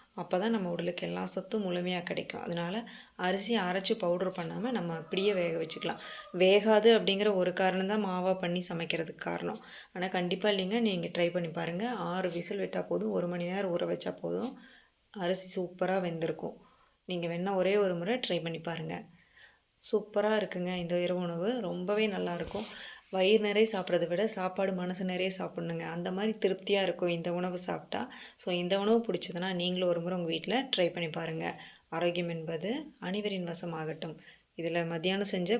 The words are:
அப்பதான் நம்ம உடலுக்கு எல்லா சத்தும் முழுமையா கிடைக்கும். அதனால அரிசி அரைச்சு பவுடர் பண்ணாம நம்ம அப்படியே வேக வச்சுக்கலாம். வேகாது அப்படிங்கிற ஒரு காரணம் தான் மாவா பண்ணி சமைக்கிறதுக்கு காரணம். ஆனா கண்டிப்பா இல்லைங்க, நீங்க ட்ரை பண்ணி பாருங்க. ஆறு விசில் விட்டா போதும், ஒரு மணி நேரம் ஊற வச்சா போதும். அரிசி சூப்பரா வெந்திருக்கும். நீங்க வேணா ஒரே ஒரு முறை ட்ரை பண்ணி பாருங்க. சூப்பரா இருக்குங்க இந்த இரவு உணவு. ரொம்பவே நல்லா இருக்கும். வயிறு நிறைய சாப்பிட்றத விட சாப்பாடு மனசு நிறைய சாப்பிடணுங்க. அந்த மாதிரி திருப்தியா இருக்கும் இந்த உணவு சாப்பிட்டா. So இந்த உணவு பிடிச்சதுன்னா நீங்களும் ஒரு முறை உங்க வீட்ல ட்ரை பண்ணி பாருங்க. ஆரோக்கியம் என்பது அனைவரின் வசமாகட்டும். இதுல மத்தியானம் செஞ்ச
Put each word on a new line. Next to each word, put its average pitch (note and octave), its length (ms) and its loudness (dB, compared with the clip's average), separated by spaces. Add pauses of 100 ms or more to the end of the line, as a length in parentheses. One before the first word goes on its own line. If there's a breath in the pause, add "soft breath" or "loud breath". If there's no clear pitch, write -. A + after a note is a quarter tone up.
(220 loud breath)
அப்பதான் G3+ 340 2
நம்ம F#3 180 -2
உடலுக்கு F3 340 -4
எல்லா F3+ 140 -4 (120)
சத்தும் G3 320 -2
முழுமையா F3+ 420 -2
கிடைக்கும். - 380 -6
அதனால F3 340 -2 (460 loud breath)
அரிசி G3 280 0 (120)
அரைச்சு F#3+ 360 2
பவுடர் F3+ 360 2
பண்ணாம F3 400 -4
நம்ம E3+ 240 -2
அப்படியே G3 360 2
வேக E3+ 240 0
வச்சுக்கலாம். E3 380 -2 (420 loud breath)
வேகாது G#3 540 10
அப்படிங்கிற G3 360 2 (100)
ஒரு F3+ 180 2
காரணம் F#3+ 320 2
தான் G#3+ 160 2
மாவா F#3 240 2 (100)
பண்ணி F3+ 280 0
சமைக்கிறதுக்கு E3 580 -4
காரணம். E3+ 340 -4 (320 loud breath)
ஆனா F#3 220 -4
கண்டிப்பா F3+ 380 0
இல்லைங்க, F#3+ 340 0
நீங்க F3 300 0
ட்ரை F3 180 4
பண்ணி E3+ 240 -2
பாருங்க. E3+ 260 -2 (240)
ஆறு F#3 280 -2
விசில் F#3+ 260 -4
விட்டா F#3 260 -2
போதும், G3 300 0
ஒரு F3 140 0
மணி F3 180 -2
நேரம் F#3+ 240 0
ஊற F3 160 -2
வச்சா F3 220 -2 (100)
போதும். F3 260 -2 (760 loud breath)
அரிசி F#3 280 0
சூப்பரா F#3 440 -2 (100)
வெந்திருக்கும். E3 500 -4 (540 soft breath)
நீங்க F3 220 -2
வேணா F#3 280 -2
ஒரே F#3+ 140 4 (100)
ஒரு F3+ 160 2
முறை G#3+ 140 0 (100)
ட்ரை F3 220 0
பண்ணி E3 200 -6
பாருங்க. D#3+ 280 -4 (920 loud breath)
சூப்பரா G#3 500 0
இருக்குங்க F3+ 320 -2 (100)
இந்த F3 140 0 (100)
இரவு F3+ 220 0
உணவு. E3+ 240 0 (160)
ரொம்பவே F#3 480 0
நல்லா F3+ 240 -2
இருக்கும். G3+ 280 -4 (460 loud breath)
வயிறு F#3+ 340 6
நிறைய G#3 240 6
சாப்பிட்றத F3+ 400 2
விட F3 140 2 (100)
சாப்பாடு F#3+ 460 0
மனசு F3+ 320 -2
நிறைய F#3 240 0
சாப்பிடணுங்க. E3+ 480 -4 (100)
அந்த F3 220 -2
மாதிரி G#3+ 160 0 (100)
திருப்தியா G3 440 2
இருக்கும் F3 280 0
இந்த E3+ 240 -2
உணவு F3+ 280 -2
சாப்பிட்டா. F3+ 340 -4 (420 loud breath)
So - 60 -6 (140)
இந்த F3+ 200 2
உணவு A3 240 6
பிடிச்சதுன்னா F3+ 420 -2 (120)
நீங்களும் F3+ 320 2
ஒரு E3+ 120 0
முறை F3+ 140 -2
உங்க E3+ 160 -2
வீட்ல F3+ 240 0 (160)
ட்ரை F3+ 120 4 (100)
பண்ணி E3+ 120 -2 (100)
பாருங்க. D#3+ 280 -4 (500 loud breath)
ஆரோக்கியம் F3 380 0
என்பது E3 380 -4 (360)
அனைவரின் G3 440 -2
வசமாகட்டும். D#3+ 640 -4 (480 loud breath)
இதுல E3+ 200 2 (100)
மத்தியானம் F#3+ 400 0
செஞ்ச F#3+ 280 2